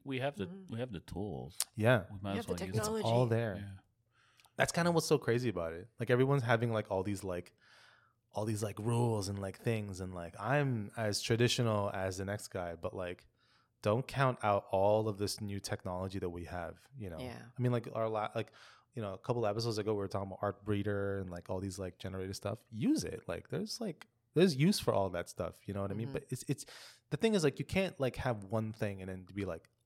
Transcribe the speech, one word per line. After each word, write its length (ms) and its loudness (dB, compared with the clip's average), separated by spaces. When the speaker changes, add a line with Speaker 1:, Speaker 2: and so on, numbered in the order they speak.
Speaker 1:
we 160 -4
have 160 -2
the, 120 -4
Speaker 2:
Mm-hmm. 260 -14
Speaker 1:
we 60 -6
have 120 -6
the 80 -8
tools. 580 -8
Speaker 3:
Yeah. 260 6
Speaker 1:
We 100 -10
might 120 -4
Speaker 2:
We 60 -2
Speaker 1:
as 80 -4
Speaker 2:
have 100 -2
the 60 -6
Speaker 1:
well 40 -4
use 80 -4
them. 80 2
Speaker 2:
technology. 180 0
Speaker 3:
It's 80 2
all 180 6
there. 320 0
Speaker 1:
Yeah. 80 -8
Speaker 3:
That's 160 2
kinda 180 4
what's 160 2
so 100 6
crazy 320 2
about 240 -2
it. 140 -10
Like, 120 0
everyone's 320 4
having, 280 4
like, 200 -2
all 100 2
these, 220 -2
like, 280 -6
all 120 -2
these, 160 0
like, 180 -4
rules 500 2
and, 100 -4
like, 180 -6
things. 440 -2
And, 120 -6
like, 260 -8
I'm 580 0
as 240 0
traditional 720 4
as 240 -2
the 80 -4
next 240 -4
guy, 300 -4
but, 140 -6
like, 320 -8
don't 240 4
count 380 2
out 260 4
all 380 4
of 100 -2
this 240 -2
new 180 -6
technology 600 -4
that 100 -2
we 160 -8
have, 300 -6
you 100 -8
know? 100 -8
Speaker 2:
Yeah. 200 -8
Speaker 3:
I 40 -2
mean, 100 4
like, 240 0
our 120 2
la-, 280 0
like, 160 -2
you 80 -6
know, 120 -2
a 40 -8
couple 300 0
episodes 320 0
ago, 140 2
we 60 0
were 80 0
talking 200 -4
about 160 -10
Art 200 -2
Breeder 560 0
and, 120 -6
like, 180 -10
all 100 -2
these, 200 -4
like, 180 -6
generated 380 -6
stuff. 240 -4
Use 320 2
it. 240 -6
Like, 220 -6
there's, 320 -4
like, 240 -6
there's 200 6
use 240 4
for 140 2
all 180 2
that 180 -4
stuff, 260 -6
you 80 -6
know 80 -2
what 100 -2
I 40 -4
mean? 120 -4
Speaker 2:
Mm-hmm. 60 -6
Speaker 3:
But 160 -6
it's, 180 -6
it's, 180 -4
the 80 -2
thing 160 4
is, 100 4
like, 140 4
you 80 -4
can't, 340 0
like, 180 0
have 260 -2
one 300 -2
thing 280 -4
and 80 -8
then 240 -8
be 120 -2
like, 240 -6